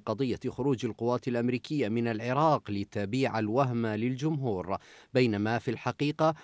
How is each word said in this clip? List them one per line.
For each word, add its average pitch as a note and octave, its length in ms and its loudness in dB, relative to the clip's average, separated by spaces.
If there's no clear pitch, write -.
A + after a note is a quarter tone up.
قضية A2 420 -2
خروج B2 380 -2
القوات A#2 420 -2
الأمريكية B2 640 -2
من A#2 180 0
العراق B2 640 0
لتبيع G#2+ 680 -2
الوهم A#2 480 2
للجمهور، A#2 920 -2
بينما A2+ 460 4
في B2 120 -2
الحقيقة D3+ 720 0